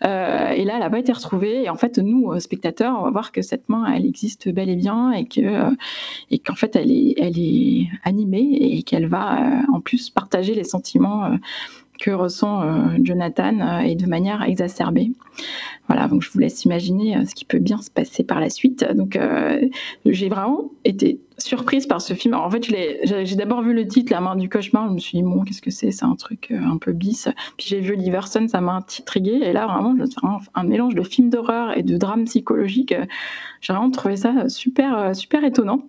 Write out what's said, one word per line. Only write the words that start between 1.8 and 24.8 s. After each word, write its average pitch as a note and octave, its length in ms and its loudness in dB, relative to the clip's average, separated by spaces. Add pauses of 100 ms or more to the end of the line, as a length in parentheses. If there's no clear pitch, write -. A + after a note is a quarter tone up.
nous, G#3+ 320 2
euh, F3 80 -2
spectateurs, G#3+ 600 -2
on F#3 40 -2
va - 80 0
voir G#3 200 -4
que F#3+ 120 -2
cette - 260 -8
main, A3+ 240 2
elle F3+ 140 0
existe G3 440 -4
bel F#3+ 180 -2
et F3+ 60 2
bien G#3+ 360 2
et A3 140 0
que, - 160 0
euh, G3+ 280 2 (640)
et - 80 2
qu'en - 160 -6
fait, G#3+ 200 -2
elle - 140 4
est, - 300 4
elle E3+ 180 0
est F3 520 2 (160)
animée G#3 540 2
et C4 220 4
qu'elle E3 240 2
va, G3 540 2
euh, - 20 2 (100)
en - 100 2
plus - 280 -2
partager G3 460 0
les G#3 80 -2
sentiments, F#3 640 0
euh, G3 100 0 (640)
que - 100 0
ressent, F#3+ 540 0
euh, E3 400 2
Jonathan, F3+ 560 2
euh, F3 220 0
et E3+ 140 2
de F3+ 120 0
manière F#3 340 0
exacerbée. F3+ 680 0 (760)
Voilà, - 200 2
donc F3 160 2
je - 80 -10
vous F#3+ 80 -2
laisse - 260 0
imaginer, F#3 500 0
euh, - 100 2
ce - 100 -8
qui - 100 -14
peut - 140 0
bien G3+ 180 0
se - 140 -12
passer - 320 -2
par - 160 0
la - 100 0
suite. - 340 2 (120)
Donc, G3 200 0
euh, - 540 2 (340)
j'ai F#3+ 240 4
vraiment G#3+ 440 -2 (140)
été G3 360 2 (160)
surprise C4 480 -2
par C#4 160 0
ce - 140 -4
film. A#3 180 2
Alors, D#3+ 140 0
en - 20 -2
fait, A3+ 160 -2
je A#3 60 -2
l'ai, F3+ 320 -2
j'ai, F#3+ 240 0
j'ai F#3+ 80 -2
d'abord G#3 260 0
vu A#3 140 2
le A3 120 0
titre, A#3+ 240 2
La F3+ 100 2
main F#3 140 -2
du F#3 140 -2
cauchemar, G#3+ 400 0